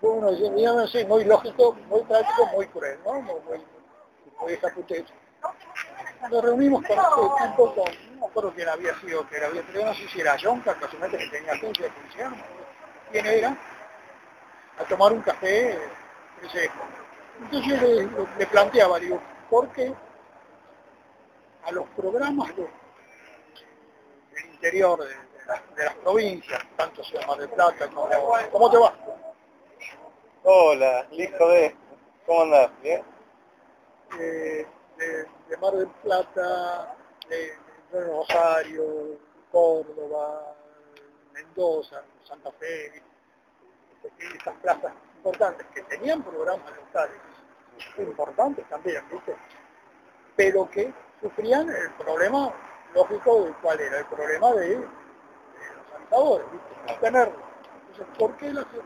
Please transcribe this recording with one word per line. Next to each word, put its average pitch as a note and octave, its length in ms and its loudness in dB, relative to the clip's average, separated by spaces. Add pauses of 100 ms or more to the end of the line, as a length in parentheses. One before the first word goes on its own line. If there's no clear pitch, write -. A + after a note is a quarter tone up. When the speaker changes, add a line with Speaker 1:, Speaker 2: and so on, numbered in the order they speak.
Speaker 1:
bueno, G#3+ 320 2
yo, G3 240 0
yo A#3 180 4
no A#3 140 2
sé, A#3+ 160 -2
muy G#3+ 200 4
lógico, A3+ 500 4 (140)
muy G#3 140 2
práctico, G4+ 440 4
muy - 200 -2
cruel, C#3+ 380 -8
¿no? C4 160 -4
Muy, F#3 220 -10
muy, D#3+ 220 -10 (760)
muy E3+ 120 -6
escaputero. E3+ 520 -6 (1200)
Nos A3+ 140 0
reunimos C4 420 4
con G#4 140 2
este D4+ 520 4
tipo, A#3+ 240 4
con, F#3+ 100 0 (300)
no C4+ 60 -14
me A#3 60 -6
acuerdo G3+ 280 -4
quién E3+ 140 -6
había E3 300 -4
sido, E3 300 -6
que D3+ 80 -10
era, D3 140 -4 (220)
pero G3 120 -2
no G#3+ 100 -2
sé G#3 140 -14
si F#3 120 -8
era D3 160 2
Yonka, G#3+ 420 -2
casualmente E3 400 -8
que E3 100 -8
tenía D3+ 240 -8
agencia G3+ 320 -6
de D#3 80 -6
publicidad, G3+ 380 -14
no B3 60 -16
me G#3 60 -18
acuerdo - 240 -20 (460)
quién G#3+ 140 -2
era, A3+ 320 0 (1200)
a D#3+ 80 -6
tomar G3 260 4
un A3+ 100 -4
café, G#3 500 0
eh, D#3 160 -8 (540)
ese. E3+ 280 -4 (680)
Entonces B3 320 -6
yo C#4 60 0
le, A#3 340 2 (280)
le G3 100 0
planteaba, G3+ 500 4
digo, F3 220 -6 (280)
¿por B3 200 2
qué C4 260 -6 (1700)
a F3 60 4
los F3+ 240 -4
programas C4 600 -2
de, F#4+ 60 -6 (1700)
del D3+ 180 -14
interior F3 480 0
de, C#3+ 80 -10
de - 380 -20
la, D#3 160 -8 (120)
de D3+ 100 -4
las D3 100 -4
provincias, F#3 680 -2 (160)
tanto D#3+ 260 -6
sea - 240 -10
Mar C#3+ 120 -4
del C#3+ 100 -10
Plata F3 400 0
como, D3 180 -6 (460)
¿cómo A#3 180 6
te A#3+ 60 8
va? A#3 180 8 (1500)
Speaker 2:
Hola, C#3+ 680 6
listo E3+ 380 2
de... E3+ 260 6 (520)
¿cómo E3 160 4
andás? D3 280 6 (120)
¿Bien? D#3 200 -2 (1160)
Speaker 1:
Eh, D#3+ 460 -6 (320)
de, D#3+ 260 -8 (240)
de E3 100 -8
Mar G3 140 0
del F#3+ 160 -2
Plata, F3+ 1080 -4 (360)
de, E3 220 -8 (400)
de F3+ 120 -4
Rosario, D#3 1120 -2 (320)
Córdoba, D3+ 1040 0 (800)
Mendoza, D#3 720 -4 (200)
Santa C#3+ 280 -16
Fe, D3+ 500 -14 (1300)
estas - 220 -12
plazas - 360 -2 (240)
importantes - 580 -4
que C#3 100 -12
tenían C4+ 380 -4
programas E3 540 -8
locales, - 400 -6 (800)
importantes F#3+ 720 -4
también, D#3 420 -8
¿viste? F3+ 240 -10 (1000)
Pero F#3+ 320 4
que A#3 240 -4 (300)
sufrían A#3+ 480 0
el - 240 -6
problema F#3+ 580 0 (420)
lógico G#3 520 4
de D#3+ 60 -6 (100)
cuál D#3+ 180 0
era, C#3 200 -4
el C#3+ 60 -10
problema D#3 460 0
de, F#3 160 0
de G#3 80 0
los - 1200 -18
anotadores, B3+ 560 2
¿viste? - 160 -16 (180)
No - 140 -10
tenerlo. A#3+ 420 2 (460)
Entonces, - 300 -18
¿por A3 180 0
qué C#4+ 160 -10
la C#4 140 -8 (200)